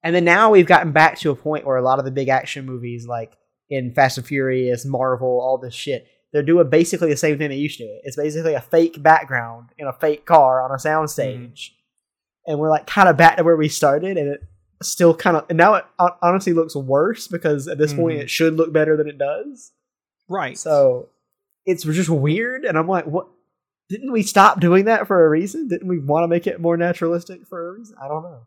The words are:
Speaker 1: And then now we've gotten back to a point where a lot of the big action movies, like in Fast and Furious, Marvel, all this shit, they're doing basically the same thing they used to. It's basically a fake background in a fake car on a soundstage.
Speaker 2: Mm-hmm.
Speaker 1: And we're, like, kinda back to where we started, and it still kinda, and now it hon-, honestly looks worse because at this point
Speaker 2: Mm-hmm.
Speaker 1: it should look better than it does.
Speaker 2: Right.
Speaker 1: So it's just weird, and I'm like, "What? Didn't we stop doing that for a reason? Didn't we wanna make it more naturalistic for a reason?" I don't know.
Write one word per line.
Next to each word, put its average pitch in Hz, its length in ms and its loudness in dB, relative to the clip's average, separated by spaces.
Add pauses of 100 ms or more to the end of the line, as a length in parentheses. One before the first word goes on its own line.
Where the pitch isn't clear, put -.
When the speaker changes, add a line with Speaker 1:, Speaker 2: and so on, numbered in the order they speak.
Speaker 1:
And 170 120 -2
then 175 100 2
now 208 260 4
we've 185 160 6
gotten 170 240 4
back 156 280 4
to 151 120 -2
a 131 40 -2
point 151 300 -6
where 131 120 -2
a 127 40 -2
lot 131 160 0
of 131 80 -4
the 135 60 -6
big 131 180 -4
action 131 380 -4
movies, 120 400 -12
like 117 260 -10 (360)
in 127 260 -6
Fast 135 240 2
and 120 80 -14
Furious, 127 580 -4
Marvel, 127 560 -2
all 127 160 -2
this 123 160 -12
shit, 131 320 -8 (280)
they're 147 100 0
doing 165 260 4
basically 165 400 2
the 139 80 0
same 151 220 -2
thing 151 100 -4
they 135 60 -8
used 147 240 -8
to. 113 240 -16
It's 135 140 -12
basically 151 360 -4
a 135 80 -4
fake 165 400 0
background 120 680 2 (100)
in 143 80 -10
a 131 60 -8
fake 151 320 -2
car 131 360 6
on 127 100 -6
a 135 40 -6
soundstage. 147 600 -4 (160)
Speaker 2:
Mm-hmm. - 220 -20 (720)
Speaker 1:
And 147 120 -4
we're, 156 100 -2
like, 156 180 0
kinda 185 260 4
back 165 240 6
to 175 60 0
where 165 140 4
we 151 120 0
started, 160 480 0
and 147 120 -4
it 143 120 -10 (420)
still 170 300 2
kinda, 165 360 0
and 165 80 -2
now 196 180 6
it 175 100 -4 (140)
hon-, 175 120 2 (100)
honestly 185 320 0
looks 160 220 -2
worse 143 520 -2
because 151 400 -4
at 170 100 -8
this 151 160 0
point 165 240 0
Speaker 2:
Mm-hmm. 143 60 -8
Speaker 1:
it - 60 -12
should 160 260 0
look 160 180 0
better 156 240 2
than 151 100 -2
it 143 100 -14
does. 214 540 -8 (580)
Speaker 2:
Right. 165 280 -8
Speaker 1:
So 139 520 2 (560)
it's 180 180 -2
just 156 260 -2
weird, 214 560 -2
and 170 120 -2
I'm 160 100 0
like, 180 180 -2
"What? 160 220 -6 (640)
Didn't 262 220 -10
we 220 120 -2
stop 202 360 4
doing 180 260 4
that 220 220 0
for 175 180 4
a 156 40 4
reason? 196 380 -4
Didn't 185 200 -6
we 180 120 -2
wanna 147 280 0
make 170 200 -2
it 175 120 -8
more 170 180 -2
naturalistic 170 680 -4
for 175 220 -14
a 185 80 -18
reason?" 220 240 -20
I 135 60 -14
don't 156 160 -8
know. 151 240 -20